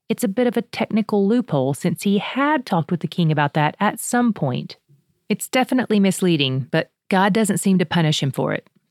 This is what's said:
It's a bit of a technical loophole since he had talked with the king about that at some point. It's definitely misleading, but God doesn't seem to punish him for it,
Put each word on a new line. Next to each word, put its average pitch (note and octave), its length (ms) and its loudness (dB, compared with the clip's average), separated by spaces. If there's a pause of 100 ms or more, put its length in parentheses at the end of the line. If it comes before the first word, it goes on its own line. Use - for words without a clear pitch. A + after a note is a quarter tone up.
It's - 160 -4
a A3 40 0
bit B3 180 0
of A#3 100 -2
a A#3+ 60 -2
technical G3+ 640 -2
loophole D3 460 0
since - 300 -4
he G3+ 120 2
had C#4 480 -2
talked F3 260 -2
with F3 100 -2
the F3 60 -6
king E3 240 0
about D3 220 2
that D3+ 260 0
at G#3 220 0
some A#3+ 320 0
point. C#3+ 460 -4 (500)
It's - 200 -4
definitely B3 500 0
misleading, D#3 720 2
but D#3+ 220 -2 (160)
God G3 240 2
doesn't G3 260 0
seem F#3+ 220 2
to F3 40 2
punish D#3 380 0
him C#3 80 0
for D3 220 -2
it, - 180 -8 (200)